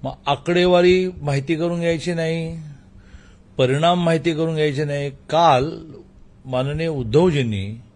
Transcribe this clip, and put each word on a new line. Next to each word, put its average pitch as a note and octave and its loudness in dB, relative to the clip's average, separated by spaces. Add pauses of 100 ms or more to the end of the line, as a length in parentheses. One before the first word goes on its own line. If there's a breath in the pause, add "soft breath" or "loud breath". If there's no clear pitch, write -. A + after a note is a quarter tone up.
मग C3+ -6 (140)
आकडेवारी F3+ 4 (100)
माहिती C#3+ -2
करून E3+ -2
घ्यायची E3+ -2
नाही, E3 -4 (960 soft breath)
परिणाम D#3 2
माहिती E3 0
करून D#3+ -2
घ्यायचे D3+ -2
नाही. C#3+ -4
काल D3+ 2 (760)
माननीय C#3 -4
उद्धवजींनी B2 0 (140)